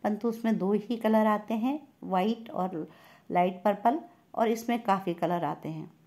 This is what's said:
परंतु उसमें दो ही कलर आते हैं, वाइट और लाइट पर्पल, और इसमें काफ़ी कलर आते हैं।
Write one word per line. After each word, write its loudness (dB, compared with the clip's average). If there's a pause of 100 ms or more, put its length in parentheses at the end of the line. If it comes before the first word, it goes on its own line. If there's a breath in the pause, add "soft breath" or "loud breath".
परंतु 0
उसमें 0
दो 2
ही -2
कलर 4
आते 0
हैं, -2 (160)
वाइट 0
और -4 (420 loud breath)
लाइट 2
पर्पल, 2 (360 loud breath)
और 2
इसमें 0
काफ़ी 0
कलर 0
आते -6
हैं। -10 (160)